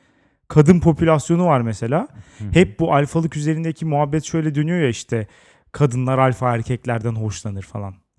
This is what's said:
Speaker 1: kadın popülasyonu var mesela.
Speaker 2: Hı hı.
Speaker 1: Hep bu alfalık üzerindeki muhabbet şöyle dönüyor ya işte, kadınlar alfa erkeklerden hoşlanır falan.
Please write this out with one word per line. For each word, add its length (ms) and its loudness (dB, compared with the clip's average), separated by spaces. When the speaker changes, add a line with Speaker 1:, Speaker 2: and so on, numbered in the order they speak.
Speaker 1:
kadın 320 6
popülasyonu 680 2
var 140 4
mesela. 480 -2
Speaker 2:
Hı 60 -10
hı. 80 -8
Speaker 1:
Hep 280 2
bu 140 2
alfalık 420 0
üzerindeki 500 -4
muhabbet 380 -2
şöyle 300 -2
dönüyor 260 0
ya 80 2
işte, 380 -4
kadınlar 460 0
alfa 360 2
erkeklerden 600 -4
hoşlanır 480 -8
falan. 320 -12